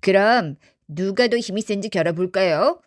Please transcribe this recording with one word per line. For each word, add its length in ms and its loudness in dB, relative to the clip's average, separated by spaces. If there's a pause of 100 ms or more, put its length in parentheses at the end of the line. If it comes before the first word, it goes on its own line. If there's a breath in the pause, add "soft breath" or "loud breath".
그럼 560 2 (320 soft breath)
누가 400 0
더 100 0
힘이 240 -4
센지 260 -6
겨뤄볼까요? 1000 0